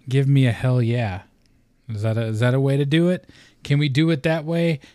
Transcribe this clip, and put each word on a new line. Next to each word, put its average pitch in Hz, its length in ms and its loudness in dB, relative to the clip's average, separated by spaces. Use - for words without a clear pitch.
give 135 180 0
me 135 220 4
a - 20 2
hell 127 320 0
yeah. 113 400 -2
Is 107 140 -8
that 110 160 -2
a, 117 40 -2
is 110 180 -4
that 123 120 2
a 131 60 0
way 139 200 0
to 143 60 0
do 165 260 2
it? 180 200 -6
Can 143 160 0
we 147 100 0
do 151 220 2
it 165 140 -2
that 160 200 -2
way? 165 360 -2